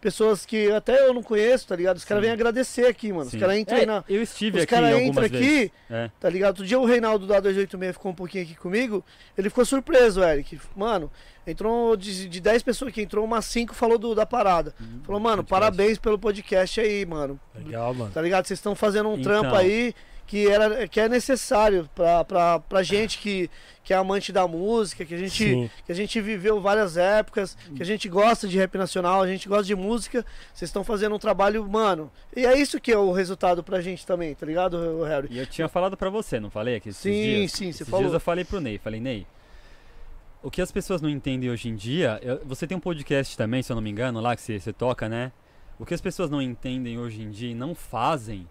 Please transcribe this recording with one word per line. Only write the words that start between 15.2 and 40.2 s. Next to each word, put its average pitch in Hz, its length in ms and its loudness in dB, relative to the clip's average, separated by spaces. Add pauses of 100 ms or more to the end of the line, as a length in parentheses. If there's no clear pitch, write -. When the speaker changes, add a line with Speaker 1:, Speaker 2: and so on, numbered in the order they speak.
Speaker 1:
"Mano, 220 220 2
Speaker 2:
Podcast. - 60 -10
Speaker 1:
parabéns 202 480 4
pelo 214 220 0
podcast 202 600 0
aí, 208 240 0
mano." 147 340 -6 (160)
Speaker 3:
Legal, 113 380 -6
mano. 117 180 -6
Speaker 1:
Tá 160 100 -4
ligado? 185 240 2
Vocês 185 140 -6
estão 202 160 -4
fazendo 214 320 2
um 214 100 -2
Speaker 2:
Então. 131 60 -4 (180)
Speaker 1:
trampo - 140 2
aí 214 380 4 (340)
que 208 220 2
era, 214 380 2
que 214 120 -2
é 220 80 4
necessário 214 840 2
pra, 170 300 4
pra, 170 360 2
pra 190 220 0
gente 202 380 0
que, 190 280 -4 (360)
que - 100 0
é - 20 4
amante 190 380 0
da 185 140 4
música, 185 580 -2
que 156 80 -10
a 170 60 -6
gente, 190 280 -2
Speaker 3:
Sim. 123 220 2 (160)
Speaker 1:
que - 60 -8
a 170 40 -4
gente 208 240 -4
viveu 208 400 0
várias 196 380 2
épocas, 202 580 2 (200)
que 135 80 -8
a - 20 -6
gente 202 240 -4
gosta 208 380 4
de 185 100 0
rap 190 180 0
nacional, 190 460 0
a 190 60 2
gente 185 200 -6
gosta 202 180 2
de 202 100 -2
música. 214 500 -4 (260)
Vocês - 160 -10
estão 202 160 -4
fazendo 208 300 0
um 208 60 -4
trabalho, 202 500 2
mano. 190 420 0 (240)
E 247 80 -2
é 254 140 6
isso 285 240 0
que 247 100 0
é 220 60 6
o 196 140 6
resultado 180 520 2
pra 185 180 -2
gente 175 220 -8
também, 170 300 -2
tá 151 140 -10
ligado, 170 560 -2
Harry? 147 260 -2
Speaker 2:
E 120 80 -8
eu 135 80 -6
tinha 160 240 -4
falado 190 260 -2
pra 190 140 -4
você, 190 300 -4
não 104 100 -10
falei 110 280 -4
aqui 107 120 -10
esses - 140 -14
Speaker 1:
Sim, 202 80 0
Speaker 2:
dias? 208 400 0
Speaker 1:
sim, - 140 -8
você 165 180 -10
Speaker 2:
Esses - 60 -12
Speaker 1:
falou. 190 160 2
Speaker 2:
dias 175 100 0
eu 165 40 2
falei 175 240 -2
pro 196 160 -6
Ney, 113 200 -4
falei, 110 200 -8
"Ney, 113 280 -6 (1120)